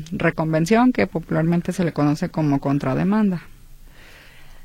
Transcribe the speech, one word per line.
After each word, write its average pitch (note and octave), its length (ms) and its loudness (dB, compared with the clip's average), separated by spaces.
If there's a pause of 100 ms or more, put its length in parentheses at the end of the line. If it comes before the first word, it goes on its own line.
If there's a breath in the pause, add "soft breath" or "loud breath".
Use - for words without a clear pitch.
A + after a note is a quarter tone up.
(120)
reconvención, E3 840 2
que G3+ 120 2
popularmente E3+ 680 -2
se F3 120 0
le D#3 80 -2
conoce D3 360 0
como C#3+ 300 0
contrademanda. D#3+ 840 0 (1200 loud breath)